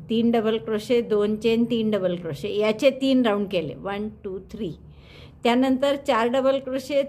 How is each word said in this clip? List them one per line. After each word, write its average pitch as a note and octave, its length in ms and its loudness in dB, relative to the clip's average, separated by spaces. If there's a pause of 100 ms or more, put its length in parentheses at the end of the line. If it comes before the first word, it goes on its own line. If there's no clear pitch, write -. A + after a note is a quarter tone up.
तीन A#3 220 2
double A3+ 260 2
क्रोशे, A3 440 0
दोन G#3 340 0
chain, A3+ 300 2
तीन A3+ 260 0
double F#3 240 0
क्रोशे E3 420 -6
याचे G#3+ 320 4
तीन C4+ 320 2
round G#3 300 0
केले, D#3 240 -4
One, G3+ 340 -8 (140)
two, G3 160 -8 (120)
three. G#3+ 200 -8 (720)
त्यानंतर C4 520 2
चार B3 320 0
double C4+ 320 2
क्रोशे, C4+ 500 -2